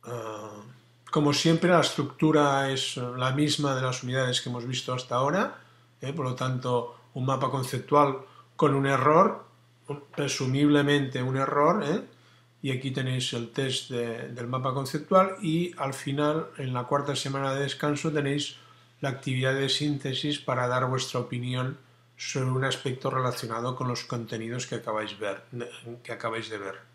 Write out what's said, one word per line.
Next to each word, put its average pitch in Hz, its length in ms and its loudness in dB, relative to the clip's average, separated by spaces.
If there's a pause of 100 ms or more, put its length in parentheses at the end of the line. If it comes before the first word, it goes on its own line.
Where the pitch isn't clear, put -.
Ah, 107 580 -10 (500)
como 147 220 4
siempre, 165 360 4
la 170 120 8
estructura 143 880 2
es - 240 -4
la 127 360 -2
misma 147 440 2
de 131 60 0
las 127 220 -2
unidades 127 360 0
que - 100 -6
hemos 120 160 -6
visto 127 280 -4
hasta 123 220 -4
ahora, 170 440 0 (400)
¿eh? - 140 -6
Por 165 120 -4
lo 127 100 -4
tanto, 127 600 -2 (200)
un 127 100 -2
mapa 131 260 2
conceptual 135 680 2 (360)
con 143 200 4
un 139 120 2
error, 151 560 6 (720)
presumiblemente 143 1040 4
un 131 140 -2
error, 143 480 4
¿eh? 165 180 0 (600)
Y 135 100 -2
aquí 131 200 -2
tenéis 127 420 -2
el 117 160 -6
test - 400 -4
de, 120 400 -4
del 120 180 -10
mapa 131 260 -2
conceptual 156 680 4
y 170 360 0
al 135 160 -4
final, 147 640 -2
en 131 160 -4
la 123 100 -2
cuarta 143 320 0
semana 135 380 -2
de 139 80 -2
descanso, 147 500 -2
tenéis 143 440 -2 (440)
la 139 100 -2
actividad 131 460 0
de 139 120 0
síntesis 143 680 -2
para 123 300 -2
dar 127 200 0
vuestra 127 320 -2
opinión 127 600 -4 (360)
sobre 131 360 -2
un 131 120 0
aspecto 127 460 -2
relacionado 123 680 -2
con 127 120 -4
los 120 160 -2
contenidos 117 640 -6
que - 80 -6
acabáis 107 420 -4
ver, 98 260 -6 (600)
que - 80 -12
acabáis 113 400 -6
de 104 80 -8
ver. 98 160 -10 (200)